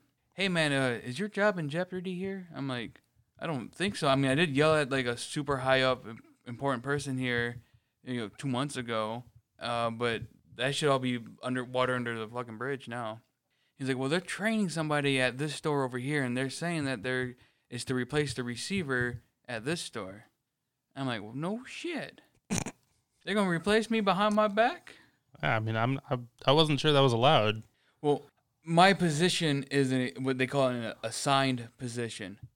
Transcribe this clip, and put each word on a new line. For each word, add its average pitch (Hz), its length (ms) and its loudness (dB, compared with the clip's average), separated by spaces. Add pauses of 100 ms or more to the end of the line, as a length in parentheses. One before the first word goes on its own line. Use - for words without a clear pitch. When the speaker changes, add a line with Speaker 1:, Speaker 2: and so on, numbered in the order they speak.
(340)
Speaker 1:
"Hey, 196 160 -2
man, 160 220 2
uh, 131 320 2
is 123 140 -6
your 208 120 -4
job 202 280 0
in 151 120 -4
jeopardy 185 460 -6
here?" 190 380 -8
I'm 135 140 -6
like, 120 340 -6 (380)
"I - 80 -6
don't 139 260 -6
think 202 220 -2
so. 156 120 0
I 135 80 6
mean, 139 140 4
I 131 60 4
did 156 200 2
yell 156 200 6
at, 139 160 2
like, 131 160 0
a 120 100 -2
super 143 400 -4
high 131 240 4
up 127 260 2
im-, 117 140 -14 (240)
important 123 380 -2
person 139 340 -2
here, 120 440 -2 (420)
you 123 160 -4
know, 104 180 -6
two 147 100 -8
months 135 300 -2
ago, 117 460 -4 (360)
uh, 117 300 -2
but 113 320 -2 (340)
that 135 200 -2
should 151 140 0
all 135 100 2
be 123 200 -2 (220)
under 127 220 -2
water 127 320 0
under 120 240 -2
the 110 80 -6
fucking 117 320 -10
bridge 131 280 -6
now." 117 340 -8 (540)
He's 131 120 -6
like, 131 100 0
"Well, 131 120 -2
they're 170 120 2
training 208 480 0
somebody 147 520 0
at 123 180 2
this 147 160 -2
store 143 280 0
over 127 140 -4
here, 139 260 -2
and 123 140 -2
they're 131 140 -2
saying 165 340 -4
that 131 160 -4
they're, 127 340 -4 (360)
it's 123 140 -8
to 131 100 -2
replace 135 400 0
the 131 80 -4
receiver 123 760 -2 (260)
at 113 180 -8
this 165 160 -2
store." 101 440 -10 (720)
I'm 135 120 -6
like, 117 160 -4
"Well, 110 100 -14
no 185 320 -6
shit. - 560 -10 (1000)
They're 185 120 -4
gonna 202 140 2
replace 208 400 2
me 226 120 2
behind 202 340 2
my 214 120 6
back?" 233 480 0 (460)
Speaker 2:
I 131 180 2
mean, 110 160 -2
I'm, 123 240 2 (100)
I, 131 80 0 (280)
I 135 60 6
wasn't 151 280 4
sure 156 120 2
that 143 100 6
was 131 120 6
allowed. 113 480 4 (400)
Speaker 1:
Well, 147 220 0 (400)
my 175 300 6
position 160 760 2
is 135 240 2
a, 127 260 2
what 131 200 0
they 131 80 2
call 135 220 2
an 117 240 -4 (100)
assigned 131 760 0
position, 117 600 -8 (160)